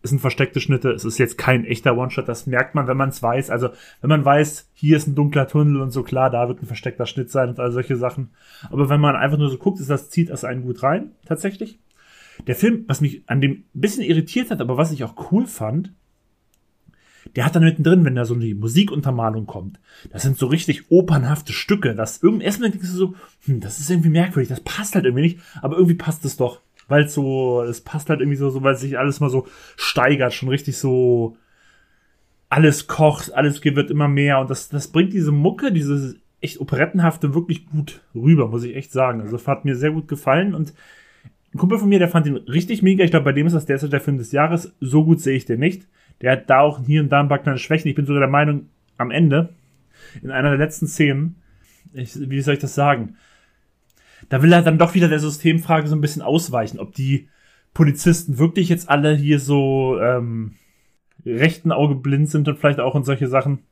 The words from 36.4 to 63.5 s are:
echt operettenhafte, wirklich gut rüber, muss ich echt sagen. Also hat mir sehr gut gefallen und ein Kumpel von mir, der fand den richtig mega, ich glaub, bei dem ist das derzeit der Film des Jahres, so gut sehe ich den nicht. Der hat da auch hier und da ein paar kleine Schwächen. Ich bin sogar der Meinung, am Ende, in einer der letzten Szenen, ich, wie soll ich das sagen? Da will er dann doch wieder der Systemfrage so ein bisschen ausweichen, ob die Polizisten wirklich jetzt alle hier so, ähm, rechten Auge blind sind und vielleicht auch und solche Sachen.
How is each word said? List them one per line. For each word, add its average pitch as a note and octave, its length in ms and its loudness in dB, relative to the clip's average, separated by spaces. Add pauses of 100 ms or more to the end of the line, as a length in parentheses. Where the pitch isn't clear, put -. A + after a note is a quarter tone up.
echt - 180 -10
operettenhafte, D#3 760 0
wirklich E3+ 320 -4
gut D3+ 360 -6 (120)
rüber, C3 340 4
muss A#2 160 -4
ich A#2+ 120 -10
echt C3+ 160 -12
sagen. B2+ 300 0
Also A2 240 -8
hat C#3 180 -4
mir C3+ 120 0
sehr D3+ 160 0
gut D#3 160 -6
gefallen D#3 460 0
und D3 200 -4 (800)
ein - 40 -10
Kumpel F#3+ 200 2
von G3+ 100 2
mir, G3 100 6
der F3 100 4
fand E3+ 180 2
den C#3 100 -2
richtig F3 460 -2
mega, F#3+ 200 4
ich G3 100 4
glaub, D3+ 120 2
bei C#3 80 2
dem D3 140 2
ist E3+ 80 2
das D#3 100 0
derzeit C#3 280 -2
der C#3 100 -2
Film C#3 160 -2
des A2+ 120 -10
Jahres, E3 500 0
so C#3+ 260 2
gut D#3+ 160 4
sehe C3+ 140 0
ich B2 100 -6
den A#2 140 -2
nicht. F3+ 280 -2 (320)
Der B2+ 120 2
hat C3+ 160 -2
da C3+ 120 6
auch D3 260 2
hier D3+ 140 4
und C#3+ 100 0
da C#3+ 100 4
ein C#3+ 80 2
paar C#3 120 0
kleine C#3 180 -2
Schwächen. D#3 300 -2
Ich C3+ 80 -2
bin D3 100 -2
sogar C#3+ 140 0
der C3+ 80 2
Meinung, C#3+ 400 0 (300)
am B2 120 -4
Ende, D#3 380 4 (720)
in C3 80 -10
einer C3 200 2
der C#3 80 2
letzten D#3 280 -2
Szenen, D3+ 500 0 (560)
ich, B2+ 220 -12 (160)
wie C3+ 100 -2
soll C#3+ 140 0
ich C#3+ 60 -4
das - 160 -6
sagen? C#3+ 400 0 (1120)
Da C3 120 0
will E3 120 8
er E3+ 100 8
dann D#3+ 160 4
doch E3+ 160 4
wieder E3+ 140 6
der D3+ 100 2
Systemfrage D#3 720 0
so D#3 80 0
ein D3+ 40 -2
bisschen D3 220 -4
ausweichen, B2 560 -2
ob - 160 -14
die C3+ 340 -2 (460)
Polizisten D3 640 2
wirklich E3+ 300 2
jetzt F3 200 0
alle D3 260 2
hier C#3+ 260 2
so, C3+ 600 0
ähm, A#2 540 -2 (720)
rechten D3+ 460 0
Auge C#3+ 240 2
blind C#3 340 0
sind D3+ 180 0
und D3 100 -4
vielleicht C#3+ 220 2
auch B2+ 140 -2
und C3+ 100 0
solche C3+ 240 -2
Sachen. C3+ 440 -2